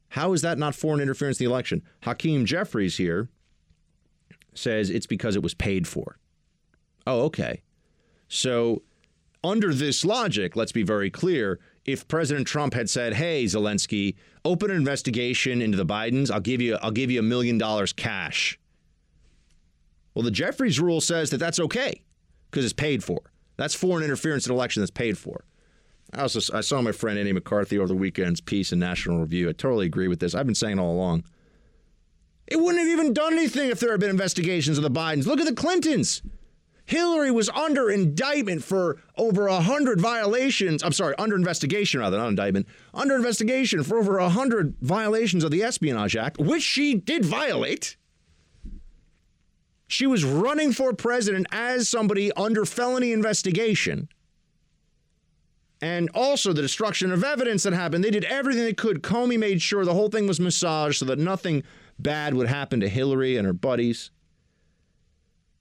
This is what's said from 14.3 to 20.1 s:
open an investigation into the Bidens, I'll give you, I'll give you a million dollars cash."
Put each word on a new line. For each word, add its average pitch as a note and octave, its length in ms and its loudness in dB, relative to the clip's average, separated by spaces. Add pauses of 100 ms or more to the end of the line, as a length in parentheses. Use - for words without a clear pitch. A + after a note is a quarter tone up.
open F3+ 280 0
an F#3 40 0
investigation B2+ 840 0
into G#2+ 140 2
the F#2+ 100 0
Bidens, A2+ 460 0
I'll G#2 80 0
give A#2+ 200 -2
you, A#2 220 2
I'll A2+ 80 -2
give B2 220 0
you B2 80 2
a - 20 2
million A#2+ 360 2
dollars G#2+ 340 0
cash." F#2+ 640 -4 (1600)